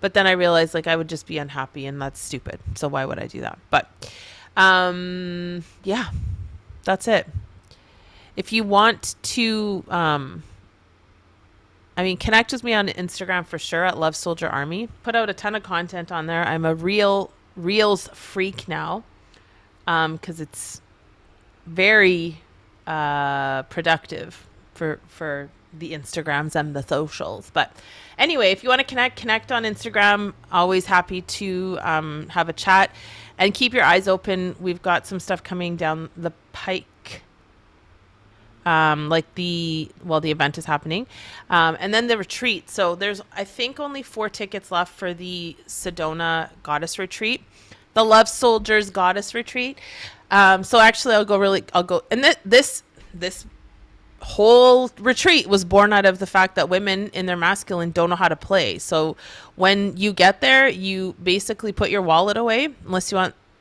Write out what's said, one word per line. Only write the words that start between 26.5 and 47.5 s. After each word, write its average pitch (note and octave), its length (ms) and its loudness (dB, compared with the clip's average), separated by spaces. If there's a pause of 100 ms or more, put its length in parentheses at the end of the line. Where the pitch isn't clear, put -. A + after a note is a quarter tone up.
and D3+ 200 -2
the C#3 60 -6
socials. C3+ 720 -6
But - 180 0 (460)
anyway, C4 320 2
if F#3+ 140 0
you B3 60 -2
wanna C4 140 4
connect, B3+ 320 -4
connect A3 360 -4
on A#3+ 100 -2
Instagram. G#3 720 0 (180)
Always F3+ 360 2
happy F#3 340 0
to, F#3 640 -8
um, D#3 460 -4
have E3 200 -2
a E3 40 -6
chat. - 360 4 (480)
And G3+ 160 2
keep B3 180 0
your A#3 120 2
eyes F#3 240 4
open. F#3 520 -2
We've F3+ 220 -6
got F3 240 0
some F#3+ 140 -10
stuff F3+ 240 -6
coming F3 320 -6
down D#3+ 420 -4
the E3+ 140 -8 (220)
pike. - 680 -12 (1400)
Um, D#3 440 2
like D#3+ 160 0 (100)
the, E3+ 560 -4 (140)
well, D#3 160 -2
the D#3 100 -2
event D3+ 260 -2
is D#3+ 60 -10
happening. D#3+ 420 -6 (440)
Um, E3 320 2
and G3+ 120 -6
then A#3 140 0
the A3+ 100 0
retreat. G#3 520 -6
So F3 260 -2
there's, G3 240 -6 (160)
I G3 80 -8
think, B3 340 -10
only C#4+ 260 -10
four G#3+ 260 -8
tickets G3+ 420 -12
left F3 220 -2
for F3+ 200 -8
the F3 440 -12 (100)
Sedona E3 800 -6 (120)
Goddess D3+ 360 -6
Retreat, G#3+ 460 -6 (500)